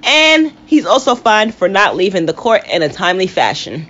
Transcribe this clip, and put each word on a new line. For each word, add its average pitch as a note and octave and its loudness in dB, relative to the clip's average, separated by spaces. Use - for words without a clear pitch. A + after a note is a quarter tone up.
And D#4 2
he's D4+ 2
also B3+ 2
fined A3 0
for F3+ 0
not G3 0
leaving F#3 -2
the D#3+ -4
court - -2
in C#3+ -2
a D3+ -2
timely F#3 -2
fashion. C#3 -4